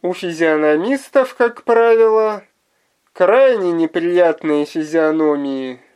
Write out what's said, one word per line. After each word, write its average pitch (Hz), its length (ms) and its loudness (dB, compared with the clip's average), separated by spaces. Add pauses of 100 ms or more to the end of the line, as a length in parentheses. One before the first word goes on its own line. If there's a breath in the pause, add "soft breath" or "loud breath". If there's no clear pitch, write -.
У 180 100 -4
физиономистов, 165 1200 -2
как 233 300 -4
правило, 226 800 2 (720)
крайне 208 580 2
неприятные 165 920 0
физиономии. 151 1160 -4 (140)